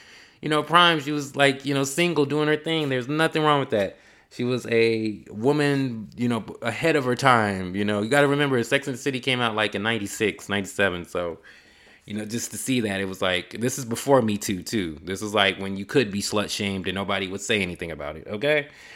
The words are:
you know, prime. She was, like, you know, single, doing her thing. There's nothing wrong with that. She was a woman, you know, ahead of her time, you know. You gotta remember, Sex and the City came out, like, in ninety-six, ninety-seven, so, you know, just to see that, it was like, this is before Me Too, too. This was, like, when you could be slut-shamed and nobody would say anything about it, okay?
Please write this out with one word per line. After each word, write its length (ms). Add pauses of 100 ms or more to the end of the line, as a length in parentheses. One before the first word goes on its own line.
(400)
you 80
know, 140
prime. 380
She 120
was, 240
like, 280
you 100
know, 100
single, 400
doing 240
her 80
thing. 320
There's 200
nothing 340
wrong 180
with 100
that. 280 (320)
She 140
was 220
a 640
woman, 840
you 120
know, 160 (180)
ahead 340
of 80
her 100
time, 600
you 100
know. 180
You 60
gotta 200
remember, 340
Sex 240
and 80
the 60
City 200
came 200
out, 140
like, 200
in 80
ninety-six, 680
ninety-seven, 580
so, 320 (640)
you 100
know, 100
just 260
to 80
see 220
that, 200
it 60
was 160
like, 380
this 180
is 60
before 380
Me 140
Too, 260
too. 400
This 200
was, 100
like, 260
when 180
you 100
could 240
be 100
slut-shamed 640
and 80
nobody 340
would 120
say 220
anything 280
about 260
it, 100
okay? 420 (280)